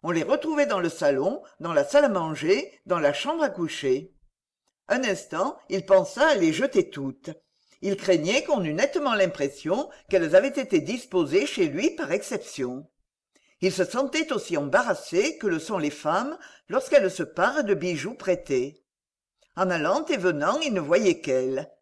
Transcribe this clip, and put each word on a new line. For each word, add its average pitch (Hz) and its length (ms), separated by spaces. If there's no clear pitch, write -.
On 165 80
les 165 120
retrouvait 294 440
dans 196 140
le 170 80
salon, 160 540
dans 165 140
la 185 100
salle 285 220
à - 20
manger, 170 800
dans 175 120
la 147 140
chambre 311 300
à 277 80
coucher. 151 640
Un 254 160
instant, 196 540
il 190 160
pensa 196 440
à 302 60
les 170 200
jeter - 340
toutes. 135 420
Il 196 140
craignait 190 480
qu'on 240 200
eût 151 80
nettement 269 420
l'impression 180 760
qu'elles 170 280
avaient 269 120
été 247 320
disposées 180 680
chez 185 200
lui 180 240
par 277 220
exception. 143 760
Il 190 120
se 190 120
sentait 277 480
aussi 180 240
embarrassé 202 840
que 220 80
le 165 140
sont - 180
les 147 120
femmes 202 460
lorsqu'elles 254 420
se 180 120
parent 190 400
de 208 120
bijoux 170 400
prêtés. 147 680
En 185 140
allant 180 360
et 285 100
venant, 175 440
il 285 140
ne 180 60
voyait 170 400
qu'elles. 131 500